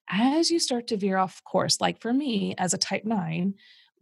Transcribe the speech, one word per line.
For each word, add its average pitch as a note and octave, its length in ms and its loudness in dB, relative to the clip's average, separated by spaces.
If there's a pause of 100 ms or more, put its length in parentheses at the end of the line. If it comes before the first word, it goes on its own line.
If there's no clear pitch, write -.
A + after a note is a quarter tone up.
as C#4 420 2
you E4+ 100 2
start A#3+ 280 -2
to A3+ 100 -2
veer F#3+ 200 2
off F#3 260 -2
course. F3+ 360 0
Like F3 200 0
for A3+ 120 -2
me, A3 460 0
as F#3 160 0
a F#3 40 -4
type - 280 -4
nine, F#3+ 480 -2 (460)